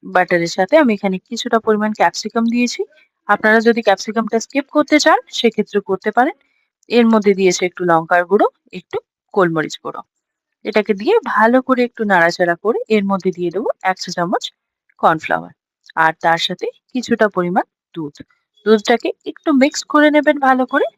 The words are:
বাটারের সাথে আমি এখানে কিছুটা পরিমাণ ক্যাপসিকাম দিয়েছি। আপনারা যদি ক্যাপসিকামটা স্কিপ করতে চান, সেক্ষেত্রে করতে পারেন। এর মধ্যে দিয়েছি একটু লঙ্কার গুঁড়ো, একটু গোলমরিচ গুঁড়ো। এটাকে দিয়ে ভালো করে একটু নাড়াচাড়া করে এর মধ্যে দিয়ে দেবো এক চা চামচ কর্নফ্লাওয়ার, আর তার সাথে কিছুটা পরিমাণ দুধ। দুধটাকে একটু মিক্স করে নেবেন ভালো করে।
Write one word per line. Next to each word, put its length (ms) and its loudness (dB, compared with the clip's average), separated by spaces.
বাটারের 440 0
সাথে 300 0
আমি 160 4
এখানে 260 -4
কিছুটা 400 -4
পরিমাণ 340 -2
ক্যাপসিকাম 520 -2
দিয়েছি। 380 -2
আপনারা 340 2
যদি 220 2
ক্যাপসিকামটা 580 -2
স্কিপ 300 -6
করতে 300 0
চান, 280 2
সেক্ষেত্রে 540 -2
করতে 300 -6
পারেন। 240 0
এর 200 4
মধ্যে 260 4
দিয়েছি 320 0
একটু 180 -6
লঙ্কার 420 2
গুঁড়ো, 220 2
একটু 240 -12
গোলমরিচ 500 -2
গুঁড়ো। 180 -12
এটাকে 300 0
দিয়ে 220 0
ভালো 360 2
করে 220 0
একটু 200 -6
নাড়াচাড়া 520 2
করে 320 -2
এর 180 2
মধ্যে 260 -2
দিয়ে 200 -6
দেবো 180 -6
এক 160 -2
চা 140 -12
চামচ 400 -4
কর্নফ্লাওয়ার, 560 -2
আর 260 0
তার 160 2
সাথে 300 -6
কিছুটা 340 0
পরিমাণ 360 -2
দুধ। 220 -12
দুধটাকে 440 2
একটু 260 -6
মিক্স 320 0
করে 280 4
নেবেন 280 2
ভালো 260 2
করে। 200 -2